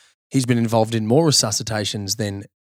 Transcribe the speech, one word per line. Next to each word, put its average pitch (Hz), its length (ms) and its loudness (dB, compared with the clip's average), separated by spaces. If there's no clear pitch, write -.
he's 131 160 0
been 120 140 2
involved 113 340 2
in 107 140 -2
more 151 200 4
resuscitations 104 880 -2
than 101 260 -4